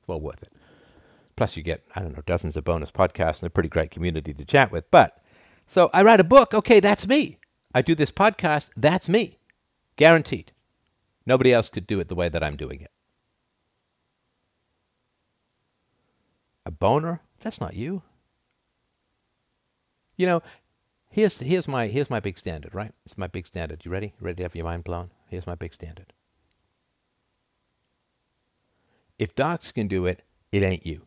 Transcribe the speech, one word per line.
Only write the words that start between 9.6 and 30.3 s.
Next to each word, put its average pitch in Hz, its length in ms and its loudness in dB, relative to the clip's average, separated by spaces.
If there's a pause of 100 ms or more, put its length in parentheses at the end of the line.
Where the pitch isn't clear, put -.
Guaranteed. 151 560 4 (760)
Nobody 127 260 4
else 117 160 2
could 95 180 -12
do 101 140 -4
it 82 80 -6
the 92 60 -10
way 87 140 -2
that 82 140 -6
I'm 76 140 -4
doing 71 260 -12
it. - 80 -20 (3750)
A 92 60 -14
boner? 143 500 -2 (200)
That's - 200 -10
not - 140 -10
you. 160 280 -10 (2250)
You 180 100 0
know, 175 160 0 (680)
here's, 208 280 0
here's 160 300 -2
my, 123 200 -2
here's 135 200 -4
my 113 120 -4
big 98 180 -8
standard, 78 360 -12
right? 107 180 -10 (120)
It's - 140 -20
my 92 80 -6
big 90 200 -12
standard. 80 380 -12
You 85 60 -12
ready? 98 300 -8
Ready 90 160 -8
to 90 80 -8
have 87 100 -10
your 85 100 -10
mind 85 200 -8
blown? 87 260 -10 (160)
Here's 90 200 -12
my 87 80 -10
big 85 200 -14
standard. 85 380 -20 (3000)
If 107 160 -6
dogs 156 360 -4
can 107 160 -4
do 92 200 -2
it, 90 160 -4 (280)